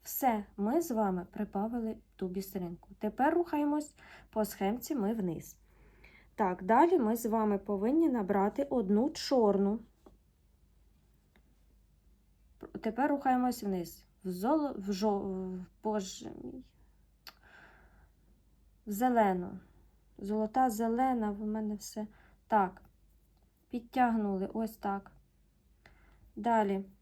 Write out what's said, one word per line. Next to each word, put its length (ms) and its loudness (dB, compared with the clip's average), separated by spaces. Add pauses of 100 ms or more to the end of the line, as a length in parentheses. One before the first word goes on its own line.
Все, 400 0 (140)
ми 240 2
з 100 -4
вами 400 0
прибавили 640 -4 (200)
ту 120 -6
бісеринку. 640 -8 (100)
Тепер 340 0
рухаємось 640 0 (340)
по 160 0
схемці 500 -4
ми 180 0
вниз. 440 -6 (800)
Так, 280 0
далі 360 6
ми 160 2
з 100 -6
вами 320 2
повинні 520 2
набрати 540 0
одну 460 2
чорну. 720 2 (3000)
Тепер 280 0
рухаємось 540 0
вниз. 400 -4 (240)
В 20 -6
золо-, 480 0
в 160 -4
жо-, 260 0
в, 460 -6 (180)
боже 480 -6 (120)
мій. 200 -14 (2250)
В 60 -8
зелену. 680 2 (580)
Золота, 520 0
зелена, 640 0
в 140 -8
мене 300 -4
все. 320 -10 (400)
Так. 340 2 (880)
Підтягнули, 840 0
ось 240 -6
так. 340 -6 (1200)
Далі. 500 2 (160)